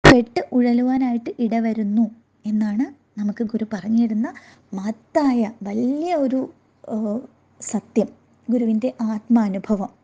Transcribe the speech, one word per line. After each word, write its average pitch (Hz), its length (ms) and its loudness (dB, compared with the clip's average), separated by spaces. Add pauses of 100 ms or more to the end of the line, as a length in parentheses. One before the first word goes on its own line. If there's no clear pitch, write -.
പെട്ട് 254 360 6 (120)
ഉഴലുവാനായിട്ട് 247 840 2
ഇടവരുന്നു 220 720 0 (360)
എന്നാണ് 214 480 -2 (220)
നമുക്ക് 208 280 -4
ഗുരു 220 200 -4
പറഞ്ഞു 214 380 0
തരുന്ന 226 320 -2 (380)
മഹത്തായ 226 800 0 (120)
വലിയ 254 520 -2
ഒരു, 262 380 -2 (320)
ഏഹ്, 214 360 -4 (400)
സത്യം, - 480 -4 (400)
ഗുരുവിൻ്റെ 233 540 0
ആത്മാനുഭവം. 214 840 0 (160)